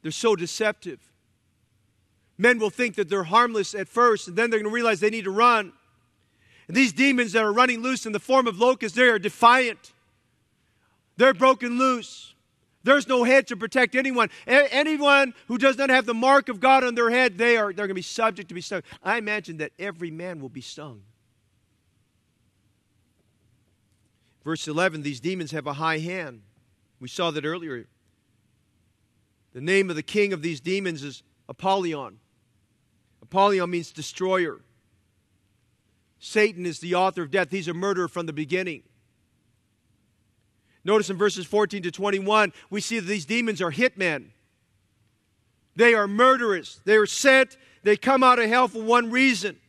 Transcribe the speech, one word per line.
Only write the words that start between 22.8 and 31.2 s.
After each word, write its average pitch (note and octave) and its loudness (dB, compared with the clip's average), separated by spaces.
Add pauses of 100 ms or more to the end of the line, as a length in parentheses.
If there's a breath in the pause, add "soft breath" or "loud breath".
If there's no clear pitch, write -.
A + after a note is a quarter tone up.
Verse D#3 -8
eleven, D#3+ -2
"These C#3 -10
demons E3+ -8
have D3+ -8
a D3 -8
high D#3 -4
hand." D#3+ -10 (580)
We B2+ -16
saw E3+ -4
that D3 -6
earlier. D#3 -10 (1700)
The B2+ -14
name F#3+ 2
of E3+ -6
the D#3 -8
king G3+ 0
of D3+ -10
these D#3 -6
demons F3+ -4
is C#3 -14 (260)